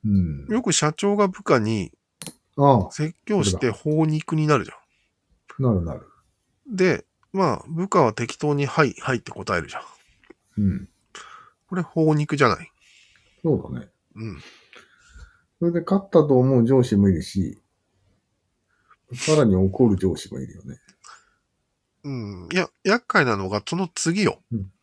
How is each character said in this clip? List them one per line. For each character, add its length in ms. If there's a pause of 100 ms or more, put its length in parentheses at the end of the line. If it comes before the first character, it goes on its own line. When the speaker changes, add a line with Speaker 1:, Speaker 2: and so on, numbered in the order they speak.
Speaker 1:
う 20
ん。 400
Speaker 2:
よ 140
く 100
社 200
長 220
が 140
部 160
下 160
に 320 (640)
Speaker 1:
あ 320
あ。 20
Speaker 2:
説 240 (100)
教 200
し 120
て 140
法 340
肉 300
に 140
な 100
る 60
じ 80
ゃ 20 (880)
ん。 20
Speaker 1:
な 80
る 100
な 120
る。 140 (580)
Speaker 2:
で、 400 (260)
ま 320
あ、 40
部 200
下 140
は 100
適 240
当 180
に、 120
「は 180
い、 140
は 160
い」 40
っ 20
て 100
答 260
え 40
る 80
じ 80
ゃ 20
ん。 60 (760)
Speaker 1:
う 40
ん。 260 (800)
Speaker 2:
こ 80
れ 60
法 340
肉 200
じ 80
ゃ 40
な 120
い？ 120 (720)
Speaker 1:
そ 100
う 80 (100)
だ 80
ね。 80 (280)
Speaker 2:
う 100
ん。 160 (1160)
Speaker 1:
そ 60
れ 60
で 100
勝 220
っ 60
た 160
と 100
思 220
う 80
上 160
司 140
も 120
い 40
る 100
し、 400 (1500)
さ 220
ら 80
に 100
怒 340
る 80
上 200
司 160
も 80
い 60
る 100
よ 80
ね。 160 (1200)
Speaker 2:
う 80
ん。 420
い 40
や、 120 (140)
厄 240
介 180
な 120
の 120
が 160
そ 120
の 180
次 300
よ。 260
Speaker 1:
う 60
ん。 160 (100)